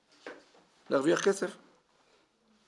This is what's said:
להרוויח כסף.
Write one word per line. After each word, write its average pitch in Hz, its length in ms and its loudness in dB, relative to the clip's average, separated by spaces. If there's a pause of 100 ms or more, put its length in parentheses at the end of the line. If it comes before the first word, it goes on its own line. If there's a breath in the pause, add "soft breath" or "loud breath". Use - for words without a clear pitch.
(880)
להרוויח 147 340 2
כסף. 196 280 0 (1160)